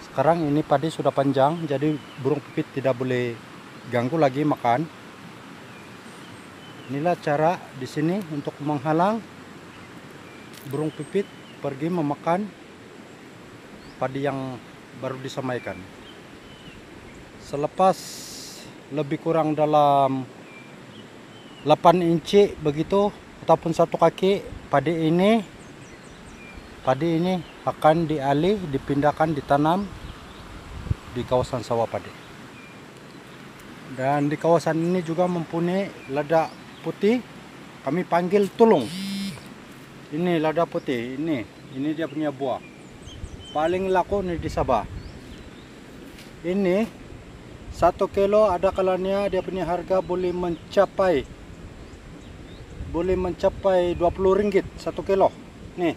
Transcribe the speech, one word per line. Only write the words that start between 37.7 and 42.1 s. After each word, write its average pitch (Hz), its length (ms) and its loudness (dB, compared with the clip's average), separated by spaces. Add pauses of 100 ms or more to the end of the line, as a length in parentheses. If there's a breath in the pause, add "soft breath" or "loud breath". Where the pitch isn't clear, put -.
kami 175 240 -2
panggil 180 480 4
tulung. 190 320 8 (1200)
Ini 170 320 2
lada 156 240 2
putih, 131 560 -4
ini, 151 240 -2 (320)
ini 147 160 -2
dia 156 160 -4
punya 147 240 -2